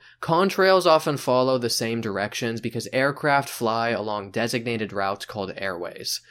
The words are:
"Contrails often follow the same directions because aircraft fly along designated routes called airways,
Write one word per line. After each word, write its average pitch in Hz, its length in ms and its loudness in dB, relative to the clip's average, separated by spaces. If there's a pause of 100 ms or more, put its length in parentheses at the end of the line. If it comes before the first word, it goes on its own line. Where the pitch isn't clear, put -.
(220)
"Contrails 190 640 4
often 156 320 6
follow 127 400 2
the 117 120 0
same 117 300 -2
directions 110 640 -4
because 113 320 -6
aircraft 139 560 2
fly 117 400 0
along 104 420 -4
designated 117 600 -4
routes 98 320 -4
called 95 320 -6
airways, 90 720 -8